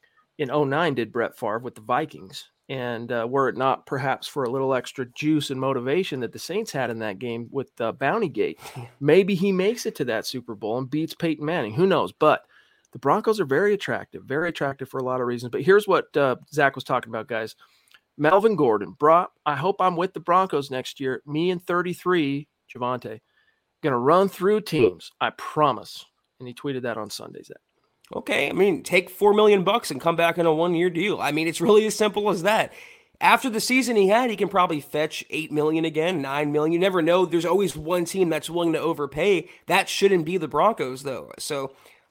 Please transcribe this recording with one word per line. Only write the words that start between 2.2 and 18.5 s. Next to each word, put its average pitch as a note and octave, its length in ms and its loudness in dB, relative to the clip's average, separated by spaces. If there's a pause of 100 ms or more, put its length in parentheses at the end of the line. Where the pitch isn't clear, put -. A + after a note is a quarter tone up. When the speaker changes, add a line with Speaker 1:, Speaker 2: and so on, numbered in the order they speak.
Speaker 1:
And, B2 420 -8
uh, A#2 160 -2
were C3 220 0
it - 80 -4
not C3 300 -2
perhaps C3+ 400 -4
for C#3+ 160 -6
a A#2+ 80 -2
little C3+ 240 -2
extra B2 380 -6
juice D3+ 360 -2
and C3 100 -6
motivation C3+ 600 -2
that A2+ 120 -6
the A#2 60 -18
Saints G#3 340 -8
had B2 200 -4
in A2+ 80 -8
that G#2+ 180 -6
game A#2 320 -8
with, C3+ 200 -8 (120)
uh, A2+ 120 0
Bounty E3+ 360 -2
Gate, F2 300 -4 (200)
Speaker 2:
<laughs> - 200 -18
Speaker 1:
maybe F3+ 340 4
he F#3+ 180 2
makes G3+ 360 0
it - 80 -6
to C#3 100 -6
that A2 220 -2
Super A#2+ 260 -10
Bowl G#2+ 240 -4
and B2+ 140 -6
beats D#3 240 -4
Peyton E3 280 -4
Manning. D3 300 -4
Who F3 140 2
knows? B2+ 240 2
But D3+ 320 2 (480)
the C3 80 -16
Broncos G#3 400 2
are E3+ 60 0
very F3 280 2
attractive, G2+ 520 -6
very D#3+ 240 -4
attractive C#3 400 -6
for C3+ 100 -8
a C3 40 -4
lot B2+ 180 -2
of A#2+ 40 -2
reasons. A#2+ 260 -6
But C3 120 -4
here's G3+ 240 4
what, E3+ 280 2
uh, C#3 200 4 (180)
Zach C#3+ 220 2
was B2+ 80 -10
talking A#2+ 260 -2
about, A2+ 180 -8
guys. A2+ 280 -6 (600)
Melvin G3 400 4